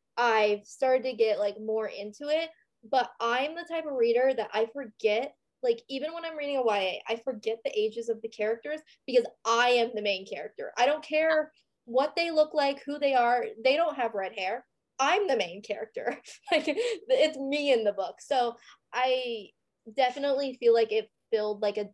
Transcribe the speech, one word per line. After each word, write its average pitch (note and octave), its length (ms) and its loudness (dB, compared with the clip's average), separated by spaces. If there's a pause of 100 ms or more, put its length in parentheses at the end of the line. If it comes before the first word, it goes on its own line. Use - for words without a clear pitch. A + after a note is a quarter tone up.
(180)
I G#3+ 480 2
started B3+ 380 2
to B3+ 140 -4
get, G#3+ 220 2
like, G3+ 200 -2
more A3 300 -4
into G#3 400 -10
it. D#4+ 220 -2 (320)
But B3 280 0 (100)
I'm C4 340 -2
the E4+ 140 -10
type E4 160 -6
of D4 80 -6
reader B3 420 4
that G#3+ 180 -4
I A3+ 200 0
forget, A3+ 640 -2 (280)
like, A#3 260 2
even C4+ 240 -4
when E4 120 -8
I'm D#4+ 120 -8
reading C#4+ 200 -4
a B3+ 60 0
Y G#3 160 2
A, F#3+ 340 -4
I A#3 40 -2
forget A3 480 -6
the - 140 -4
ages A3 300 -2
of A3 120 -4
the A3+ 80 -8
characters A#3 520 -4 (260)
because B3 180 4 (200)
I A#3 260 4
am A#3 240 2
the G#3+ 80 -4
main G3 240 -2
character. - 500 -10
I B3+ 100 4
don't C#4+ 160 0
care D#4 480 0 (340)
what C4 300 0
they E4+ 160 -2
look D4+ 220 2
like, C#4+ 300 0
who C#4+ 160 -8
they C#4 160 2
are. A#3+ 300 4 (180)
They C4 140 4
don't D#4+ 200 0
have A#3 180 -2
red F#3+ 220 -4
hair. G3+ 280 -6 (340)
I'm F4+ 280 2
the C4 100 2
main F#3 260 -4
character. - 580 -6 (140)
<laughs> - 160 -14
Like, D#4 160 2
it's G#4 680 2
me C#4 360 0
in A3+ 120 2
the G3+ 80 2
book. F#3 280 -8
So A#3+ 340 0 (380)
I B3+ 560 -2 (460)
definitely C4+ 640 0
feel A#3 140 6
like A3 200 4
it - 160 -2 (220)
filled, G#3 320 -2
like, G3+ 140 -2
a G#3 160 -4